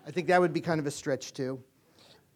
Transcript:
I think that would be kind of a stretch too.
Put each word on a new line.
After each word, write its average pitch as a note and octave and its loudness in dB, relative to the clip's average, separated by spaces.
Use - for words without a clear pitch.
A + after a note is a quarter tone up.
I D3+ -12
think E3 -4
that F3+ 6
would E3+ 4
be D#3 -2
kind D#3+ 0
of C#3+ -4
a C#3+ -2
stretch - -6
too. C3 -6